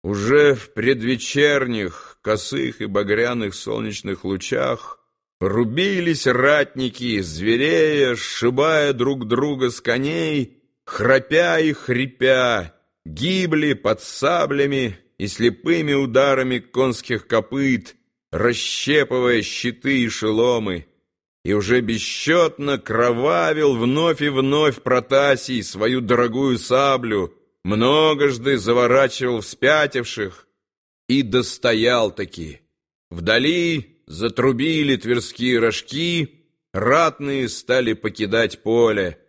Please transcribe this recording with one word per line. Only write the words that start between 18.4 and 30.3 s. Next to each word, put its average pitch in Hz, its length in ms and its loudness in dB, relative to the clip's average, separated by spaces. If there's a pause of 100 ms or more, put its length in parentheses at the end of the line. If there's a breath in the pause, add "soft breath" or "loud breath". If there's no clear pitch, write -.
щиты 127 640 -4
и 113 60 -2
шеломы. 110 760 0 (600)
И 98 80 0
уже 104 260 2
бесчетно 143 960 0
кровавил 143 1000 0
вновь 147 460 0
и 147 80 0
вновь 139 520 0
Протасий 127 840 0
свою 120 380 -2
дорогую 120 560 0
саблю — 120 760 0 (300)
многожды 135 920 2
заворачивал 123 840 2
вспятивших 127 1080 -2 (600)